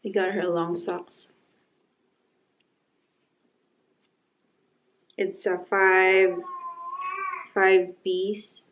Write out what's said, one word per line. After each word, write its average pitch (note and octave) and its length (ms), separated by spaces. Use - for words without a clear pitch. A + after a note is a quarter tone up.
we G3+ 80
got G3 200
her F3+ 140
long E3+ 300
socks. - 520
It's G3 300
a F#3 120
five, F#3+ 800
five F#3+ 520
piece. F#3+ 680